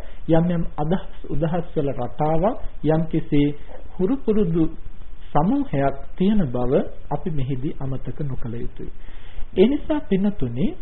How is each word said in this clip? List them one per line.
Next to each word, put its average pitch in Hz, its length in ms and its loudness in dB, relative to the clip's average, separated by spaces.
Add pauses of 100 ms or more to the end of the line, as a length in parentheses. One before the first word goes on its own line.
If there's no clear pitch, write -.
(260)
යම් 160 220 4
යම් 165 160 0 (100)
අදහස් 160 380 0 (120)
උදහස් 160 460 0
වල 143 200 0
රටාවක්, 156 680 0 (240)
යම් 156 220 2
කිසි 160 380 2 (480)
හුරු 190 260 0
පුරුදු 180 480 2 (640)
සමූහයක් 147 680 2 (160)
තියෙන 202 320 4
බව 123 280 0 (340)
අපි 160 240 -2
මෙහිදී 131 460 -2
අමතක 131 440 -2
නොකළ 123 340 -2
යුතුයි. - 380 -4 (580)
ඒ 190 160 4
නිසා 294 340 0
පින්නතුනි, 185 640 0 (160)